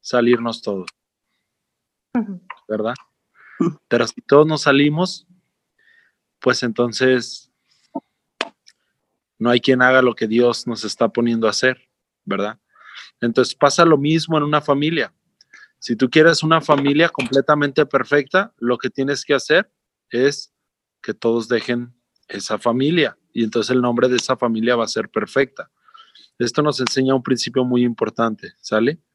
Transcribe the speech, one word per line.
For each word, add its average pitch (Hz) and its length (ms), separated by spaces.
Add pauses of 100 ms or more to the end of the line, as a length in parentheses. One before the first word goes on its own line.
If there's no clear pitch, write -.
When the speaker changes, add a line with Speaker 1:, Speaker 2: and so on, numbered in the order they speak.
Speaker 1:
Salirnos 117 600
todos, 98 260 (1300)
Speaker 2:
Ujú. 202 260 (280)
Speaker 1:
¿verdad? 107 260 (920)
Pero 117 200
si - 140
todos 147 240
nos 156 160
salimos, 147 640 (1120)
pues - 240
entonces 120 880 (1900)
no 117 120
hay 123 100
quien 127 220
haga 127 200
lo 120 120
que 117 120
Dios 117 400
nos 113 180
está 110 240
poniendo 117 380
a 107 40
hacer, - 380 (360)
¿verdad? 101 340 (640)
Entonces 120 340
pasa 147 300
lo 160 140
mismo 156 380
en 151 60
una 147 180
familia. 147 540 (640)
Si - 180
tú 123 140
quieres 160 320
una 160 180
familia 143 480
completamente 143 800
perfecta, 147 720
lo 120 200
que 117 120
tienes 135 340
que 147 100
hacer 151 360 (400)
es 139 420 (480)
que 107 140
todos 117 340
dejen 120 460 (340)
esa 104 300
familia 135 600 (140)
y 120 100
entonces 110 280
el 127 120
nombre 123 260
de 127 80
esa 123 200
familia 117 400
va 113 80
a 107 40
ser - 200
perfecta. - 640 (680)
Esto 123 240
nos 151 180
enseña 131 340
un 127 80
principio 131 420
muy 123 180
importante, 113 760
¿sale? 120 400 (140)